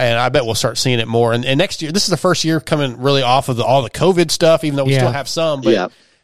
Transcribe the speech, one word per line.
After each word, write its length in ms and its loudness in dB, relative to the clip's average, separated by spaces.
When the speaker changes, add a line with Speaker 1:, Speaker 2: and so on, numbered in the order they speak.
Speaker 1:
and 180 2
I 80 0
bet 160 2
we'll 120 -4
start 220 -4
seeing 220 0
it 80 -4
more. 240 2
And, 140 -2
and 120 0
next 240 -2
year, 120 -6
this 100 -2
is 60 -2
the 80 0
first 260 0
year 160 0
coming 420 -2
really 200 2
off 260 2
of 80 -2
the, 80 -2
all 180 2
the 100 -6
covid 380 2
stuff, 360 2
even 100 -2
though 80 -2
we 100 0
Speaker 2:
Yeah. 60 2
Speaker 1:
still 140 2
have 160 -6
some. 320 -2
But, 120 2
Speaker 3:
Yeah. 140 0